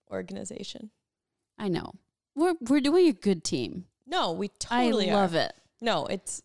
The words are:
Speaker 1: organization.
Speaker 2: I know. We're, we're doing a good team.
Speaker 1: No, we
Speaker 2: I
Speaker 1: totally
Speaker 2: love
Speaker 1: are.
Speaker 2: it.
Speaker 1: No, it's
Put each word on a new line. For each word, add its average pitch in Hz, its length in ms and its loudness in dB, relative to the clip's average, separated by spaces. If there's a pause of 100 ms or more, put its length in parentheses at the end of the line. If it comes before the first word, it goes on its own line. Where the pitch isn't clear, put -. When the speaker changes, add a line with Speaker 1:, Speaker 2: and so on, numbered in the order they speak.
(120)
Speaker 1:
organization. 196 760 -10 (680)
Speaker 2:
I 214 100 -8
know. - 260 -4 (420)
We're, 339 240 2
we're 269 200 2
doing 330 280 6
a 277 40 6
good 190 300 0
team. 135 440 -4 (200)
Speaker 1:
No, 277 260 -2
we 196 180 -4 (200)
Speaker 2:
I 240 140 2
Speaker 1:
totally 214 260 2
Speaker 2:
love 196 240 2
Speaker 1:
are. 160 40 2
Speaker 2:
it. 123 140 0 (280)
Speaker 1:
No, 202 260 0
it's - 380 -8